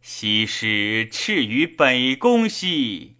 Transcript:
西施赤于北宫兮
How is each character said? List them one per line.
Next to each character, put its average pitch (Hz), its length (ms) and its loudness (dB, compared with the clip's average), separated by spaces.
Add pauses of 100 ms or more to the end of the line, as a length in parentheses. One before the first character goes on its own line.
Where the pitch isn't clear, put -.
西 107 460 -2
施 107 640 -2
赤 185 340 -2
于 123 220 0
北 131 480 2
宫 233 340 4
兮 131 720 -4